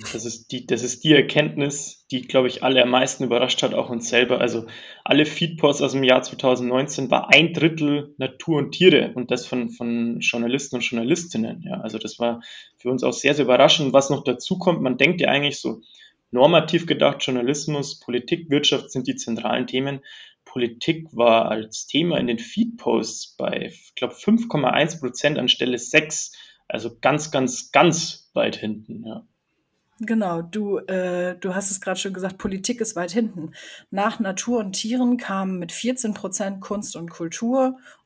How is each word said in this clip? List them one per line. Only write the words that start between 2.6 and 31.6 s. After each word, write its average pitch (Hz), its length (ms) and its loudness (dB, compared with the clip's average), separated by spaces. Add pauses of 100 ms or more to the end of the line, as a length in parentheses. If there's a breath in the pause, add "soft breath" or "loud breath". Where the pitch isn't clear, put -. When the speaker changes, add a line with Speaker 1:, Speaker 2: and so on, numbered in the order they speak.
Speaker 1:
alle 131 180 4
am 123 100 4
meisten 131 340 2
überrascht 120 360 0
hat, 120 120 0
auch - 160 -2
uns 117 180 -6
selber. 120 320 4
Also 113 280 -2 (360 loud breath)
alle 147 220 4
Feedposts 151 560 0
aus 135 100 0
dem 135 140 0
Jahr 127 160 6
zweitausendneunzehn 127 920 -2
war 127 220 2
ein 160 180 8
Drittel 151 680 0
Natur 143 420 -2
und 135 120 -2
Tiere 160 440 6
und 123 160 -4
das 127 140 -4
von, 120 240 -4
von 117 520 -4
Journalisten 120 560 -2
und 117 120 -6
Journalistinnen. 117 760 -2
Ja, - 180 -10
also 110 160 -8
das - 220 -10
war 117 200 -2 (380 loud breath)
für 123 120 -6
uns 127 140 -2
auch 127 80 2
sehr, 139 220 0
sehr 143 100 2
überraschend. 139 480 6
Was 135 180 6
noch 143 140 -2
dazu 131 340 -2
kommt, 175 240 2
man 127 160 0
denkt 165 220 4
ja 135 80 2
eigentlich 143 320 0
so 113 220 -6 (500 loud breath)
normativ 160 540 4
gedacht, 143 360 2
Journalismus, 135 800 -2
Politik, 135 500 -4
Wirtschaft 143 420 0
sind 131 160 -6
die 131 100 -4
zentralen 120 500 -4
Themen. 135 320 -4 (460 loud breath)
Politik 127 680 -4
war 113 400 4
als 110 340 -8
Thema 156 320 0
in 127 100 -2
den 117 120 -2
Feedposts - 960 -4
bei, - 380 -6
ich - 220 -20
glaub, - 180 -6
fünf 233 340 2
Komma 135 220 0
eins 156 320 0
Prozent 147 360 -2
an 123 120 0
Stelle 127 280 0
sechs. - 540 0 (380 loud breath)
Also 117 320 -6
ganz, 151 280 2
ganz, - 440 -2
ganz - 600 2
weit 113 220 0
hinten, 110 500 -10
ja. 113 220 -14 (720)
Speaker 2:
Genau, 214 420 -2
du, 202 380 -4
äh, 180 600 -2
du 185 140 -4
hast 196 160 0